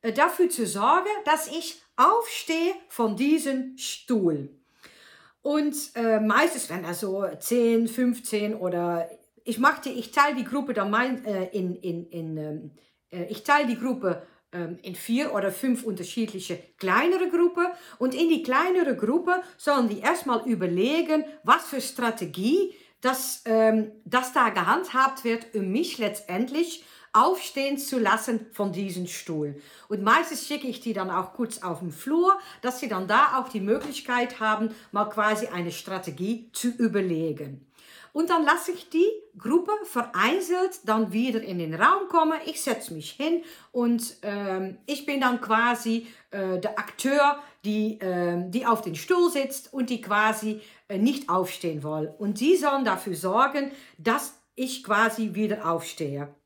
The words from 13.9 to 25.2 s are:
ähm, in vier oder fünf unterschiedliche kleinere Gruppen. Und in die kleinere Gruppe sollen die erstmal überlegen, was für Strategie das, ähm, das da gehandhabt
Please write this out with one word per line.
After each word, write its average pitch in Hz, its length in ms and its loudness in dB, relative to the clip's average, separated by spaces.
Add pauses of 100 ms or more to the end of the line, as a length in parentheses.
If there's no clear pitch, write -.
ähm, 175 300 -8
in 185 120 -12
vier 240 380 -2
oder 196 180 0
fünf 240 320 -2
unterschiedliche 190 760 -6 (200)
kleinere 320 520 2
Gruppen. 349 360 4 (320)
Und 254 180 0
in 330 140 2
die 311 140 2
kleinere 302 520 2
Gruppe 349 460 2 (160)
sollen 262 320 2
die 202 100 -4
erstmal 262 480 0
überlegen, 254 800 2 (180)
was 294 220 6
für 269 160 -6
Strategie 226 920 -2 (280)
das, - 440 -2
ähm, 220 460 4 (140)
das 254 260 0
da 240 180 4
gehandhabt 262 760 0